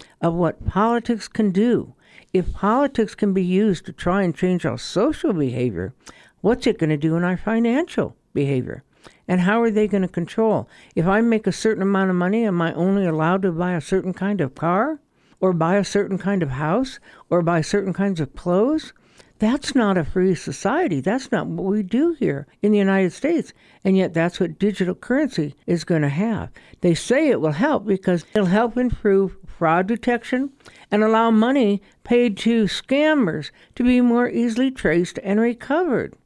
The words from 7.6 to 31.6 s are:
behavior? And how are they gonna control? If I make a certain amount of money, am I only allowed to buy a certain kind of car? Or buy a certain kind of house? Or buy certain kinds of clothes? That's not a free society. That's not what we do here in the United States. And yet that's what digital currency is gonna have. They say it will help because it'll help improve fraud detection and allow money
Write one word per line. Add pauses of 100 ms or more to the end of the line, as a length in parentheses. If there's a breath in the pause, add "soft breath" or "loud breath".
behavior? (420 soft breath)
And
how
are
they
gonna
control? (260 loud breath)
If
I
make
a
certain
amount
of
money,
am
I
only
allowed
to
buy
a
certain
kind
of
car? (400 soft breath)
Or
buy
a
certain
kind
of
house? (300 loud breath)
Or
buy
certain
kinds
of
clothes? (460 soft breath)
That's
not
a
free
society.
That's
not
what
we
do
here (140)
in
the
United
States. (280 soft breath)
And
yet
that's
what
digital
currency (120)
is
gonna
have. (320 loud breath)
They
say
it
will
help
because
it'll
help
improve
fraud
detection (400 loud breath)
and
allow
money (240 soft breath)